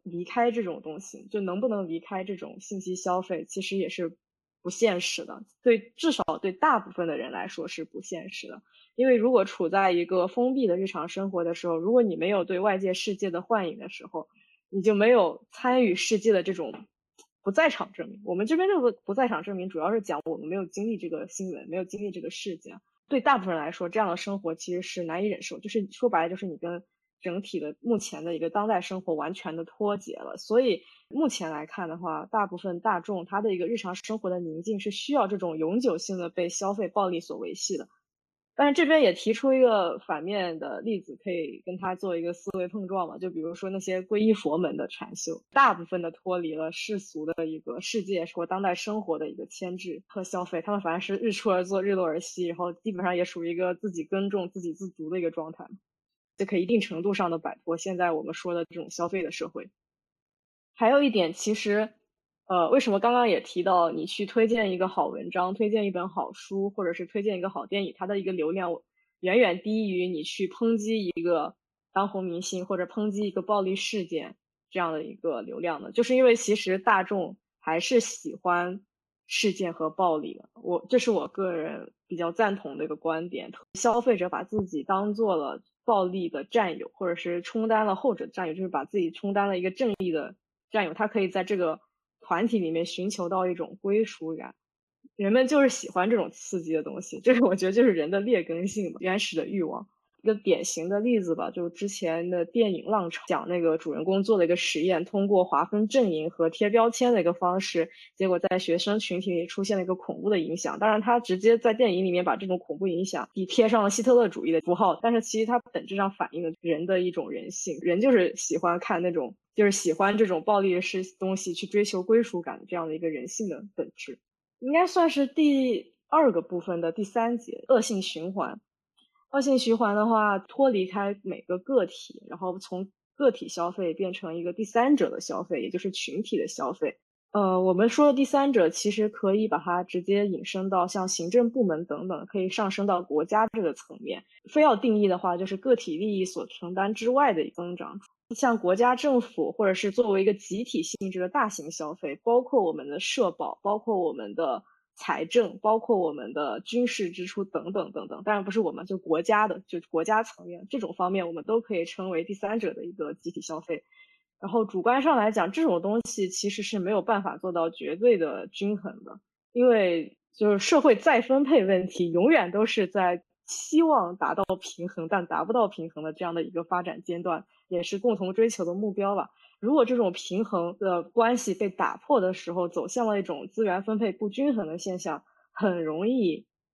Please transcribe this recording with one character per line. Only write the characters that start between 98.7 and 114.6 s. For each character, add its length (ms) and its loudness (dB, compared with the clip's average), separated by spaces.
吧， 80 -12
原 180 0
始 160 -4
的 120 -2
欲 160 -2
望。 240 -6
一 40 0
个 80 4
典 280 0
型 240 -6
的 120 0
例 200 4
子 140 0
吧， 160 -4
就 140 -6
是 80 -4
之 180 -6
前 400 -4
的 160 0
电 300 2
影 160 -8
《浪 180 0
潮》， 180 -10
讲 220 -2
那 100 0
个 160 4
主 160 -4
人 120 -4
公 180 2
做 160 2
了 80 4
一 20 2
个 80 4
实 260 -2
验， 220 2
通 240 0
过 160 6
划 220 2
分 220 0
阵 240 4
营 180 -2
和 180 0
贴 220 2
标 220 6
签 200 2
的 80 4
一 40 2
个 100 4
方 260 0
式， 300 -2
结 120 0
果 100 2
在 220 0
学 180 0
生 220 0
群 200 -4
体 120 -2
里 160 0
出 160 -4
现 140 0
了 60 0
一 40 -4
个 80 0
恐 260 -8
怖 80 0
的 80 4
影 180 -2
响。 220 -6
当 140 4
然 100 2
他 180 4
直 200 -2
接 180 6
在 160 4
电 220 4
影 100 0
里 60 2
面 120 2
把 120 0
这 100 -6
种 140 -2
恐 180 -10
怖 100 -2
影 160 0
响 240 -6
贴 200 4
上 160 4
了 60 4
希 140 -2
特 100 6
勒 160 6
主 160 -8
义 60 0
的 100 2